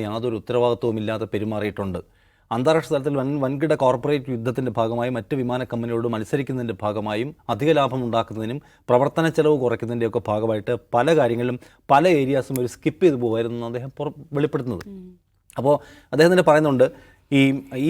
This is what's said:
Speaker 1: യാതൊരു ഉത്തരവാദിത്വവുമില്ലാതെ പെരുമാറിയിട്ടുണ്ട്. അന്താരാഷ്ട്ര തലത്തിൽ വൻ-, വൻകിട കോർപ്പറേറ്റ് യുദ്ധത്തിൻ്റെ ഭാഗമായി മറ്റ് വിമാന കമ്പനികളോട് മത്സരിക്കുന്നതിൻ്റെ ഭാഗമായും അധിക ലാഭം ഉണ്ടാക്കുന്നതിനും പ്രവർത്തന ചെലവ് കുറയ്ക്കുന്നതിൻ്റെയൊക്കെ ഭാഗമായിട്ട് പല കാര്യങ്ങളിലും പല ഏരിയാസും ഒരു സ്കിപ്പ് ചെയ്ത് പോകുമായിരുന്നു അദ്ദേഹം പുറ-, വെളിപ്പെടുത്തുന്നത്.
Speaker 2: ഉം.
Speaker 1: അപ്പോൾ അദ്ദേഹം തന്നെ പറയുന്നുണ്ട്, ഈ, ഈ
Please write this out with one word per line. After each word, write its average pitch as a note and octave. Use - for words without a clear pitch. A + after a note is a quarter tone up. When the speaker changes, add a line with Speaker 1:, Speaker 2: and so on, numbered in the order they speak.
Speaker 1:
യാതൊരു A2+
ഉത്തരവാദിത്വവുമില്ലാതെ A2
പെരുമാറിയിട്ടുണ്ട്. G#2
അന്താരാഷ്ട്ര D#3
തലത്തിൽ C#3+
വൻ-, C#3
വൻകിട C#3+
കോർപ്പറേറ്റ് C3
യുദ്ധത്തിൻ്റെ A#2+
ഭാഗമായി A#2+
മറ്റ് A#2+
വിമാന B2+
കമ്പനികളോട് A#2
മത്സരിക്കുന്നതിൻ്റെ A#2+
ഭാഗമായും G#2+
അധിക B2+
ലാഭം C3
ഉണ്ടാക്കുന്നതിനും A2+
പ്രവർത്തന C3+
ചെലവ് D3+
കുറയ്ക്കുന്നതിൻ്റെയൊക്കെ A#2
ഭാഗമായിട്ട് A2
പല C#3+
കാര്യങ്ങളിലും A#2+
പല C#3
ഏരിയാസും C3+
ഒരു B2
സ്കിപ്പ് -
ചെയ്ത് C#3+
പോകുമായിരുന്നു A#2
അദ്ദേഹം B2
പുറ-, D3
വെളിപ്പെടുത്തുന്നത്. C#3
Speaker 2:
ഉം. F#2+
Speaker 1:
അപ്പോൾ C3+
അദ്ദേഹം D#3+
തന്നെ F3+
പറയുന്നുണ്ട്, D3
ഈ, C#3
ഈ C#3+